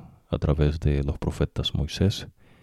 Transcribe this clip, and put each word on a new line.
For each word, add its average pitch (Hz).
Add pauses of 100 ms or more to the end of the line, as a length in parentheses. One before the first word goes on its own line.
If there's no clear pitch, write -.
(300)
a -
través 73
de 71
los 69
profetas -
Moisés - (340)